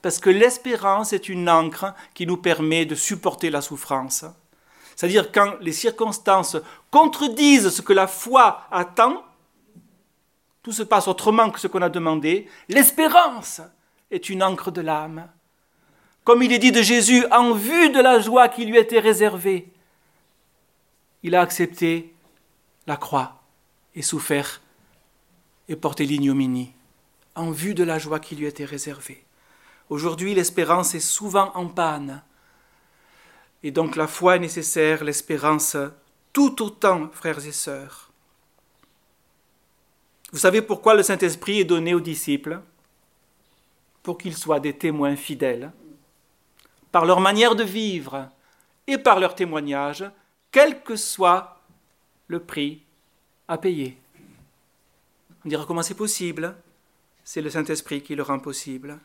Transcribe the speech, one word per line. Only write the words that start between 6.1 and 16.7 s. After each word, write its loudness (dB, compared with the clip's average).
contredisent 4
ce -4
que 2
la 4
foi 4
attend, 0
tout -10
se -6
passe 2
autrement 2
que -16
ce -6
qu'on -2
a 0
demandé, -2
l'espérance 2
est -8
une -4
ancre -2
de -8
l'âme. -8
Comme 6
il 2
est 2
dit 6